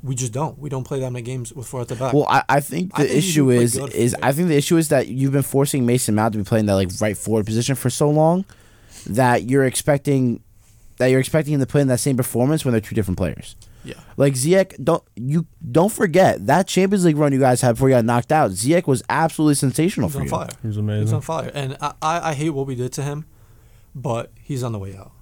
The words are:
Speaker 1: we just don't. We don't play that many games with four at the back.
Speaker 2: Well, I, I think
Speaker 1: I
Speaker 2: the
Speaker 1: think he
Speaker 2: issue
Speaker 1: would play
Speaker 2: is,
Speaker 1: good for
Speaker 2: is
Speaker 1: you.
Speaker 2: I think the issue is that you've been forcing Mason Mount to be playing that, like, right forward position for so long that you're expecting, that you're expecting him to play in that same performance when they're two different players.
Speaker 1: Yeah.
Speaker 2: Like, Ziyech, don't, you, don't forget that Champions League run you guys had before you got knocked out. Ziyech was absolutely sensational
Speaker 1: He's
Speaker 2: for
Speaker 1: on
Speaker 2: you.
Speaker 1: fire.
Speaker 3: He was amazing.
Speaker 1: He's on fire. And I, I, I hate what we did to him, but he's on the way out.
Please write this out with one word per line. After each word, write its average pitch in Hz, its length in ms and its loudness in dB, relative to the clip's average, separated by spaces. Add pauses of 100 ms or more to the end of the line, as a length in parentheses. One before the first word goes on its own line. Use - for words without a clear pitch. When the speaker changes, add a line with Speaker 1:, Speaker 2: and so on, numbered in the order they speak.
Speaker 1:
we 131 120 -6
just 120 180 -4
don't. 143 240 -6
We 143 120 -12
don't 131 140 -6
play 139 180 -6
that 127 100 -6
many 120 120 -10
games 123 300 -10
with 120 140 -12
four 127 140 -8
at 117 60 -8
the 127 80 -8
back. 127 180 -4
Speaker 2:
Well, 143 140 4
I, 131 220 2
I 139 120 4
think 180 340 -6
Speaker 1:
I 147 80 2
Speaker 2:
the - 60 2
Speaker 1:
think - 140 2
he 190 60 -2
Speaker 2:
issue 151 160 2
Speaker 1:
would 123 100 4
play 120 80 4
Speaker 2:
is, 120 140 0
Speaker 1:
good 131 140 -6
for - 60 -6
Speaker 2:
is 120 160 2
Speaker 1:
you. - 100 -8
Speaker 2:
I 123 100 2
think 175 160 0
the 147 80 4
issue 165 200 2
is 156 120 0
that 135 180 2
you've 135 240 0
been 139 120 2
forcing 139 420 0
Mason 120 300 2
Mount 110 180 2
to 107 60 -4
be 101 40 -4
playing 110 220 2
that, 101 100 4
like, 95 140 2 (100)
right 107 180 -2
forward 107 280 -2
position 117 300 0
for 127 160 -2
so 147 180 0
long 160 340 2 (600)
that 117 440 2
you're 135 160 4
expecting, 135 760 0 (560)
that 127 100 2
you're 131 140 4
expecting 151 320 0
him 143 60 2
to 131 80 2
play 147 140 2
in 139 80 2
that 123 100 2
same 135 180 0
performance 127 480 0
when 131 80 0
they're 113 80 2
two 107 140 -10
different 95 240 -2
players. - 360 -6 (300)
Speaker 1:
Yeah. 62 80 -14 (240)
Speaker 2:
Like, 139 160 4
Ziyech, 165 500 0
don't, 160 180 0 (140)
you, 143 320 -4 (240)
don't 170 200 4
forget 165 560 2
that 165 200 4
Champions 190 380 2
League 160 100 4
run 147 160 2
you 135 80 2
guys 127 220 4
had 120 140 2
before 135 120 2
you 131 80 6
got 120 80 4
knocked 117 300 0
out. 143 180 2
Ziyech 131 360 0
was 135 220 0
absolutely 151 460 2
sensational 156 540 0
Speaker 1:
He's 143 60 -6
Speaker 2:
for - 40 -6
Speaker 1:
on 143 60 -4
Speaker 2:
you. 139 40 -6
Speaker 1:
fire. - 200 -6 (120)
Speaker 3:
He 117 60 -8
was 104 80 -4
amazing. 107 280 -2
Speaker 1:
He's 110 100 0
on 151 80 -2
fire. 156 320 -6
And 135 260 -8
I, 147 220 -6
I, 160 300 -2
I - 20 -4
hate 151 160 -2
what 135 180 -4
we 131 80 -6
did 123 180 -6
to 143 100 -6
him, 147 200 -8 (720)
but 120 380 -6 (100)
he's 127 200 -8
on 120 100 -6
the 104 60 -8
way 98 180 -12
out. - 240 -20